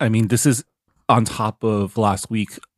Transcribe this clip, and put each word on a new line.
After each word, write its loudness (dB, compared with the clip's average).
I 0
mean, 2
this 0
is 2
on 4
top -6
of -2
last 0
week. -6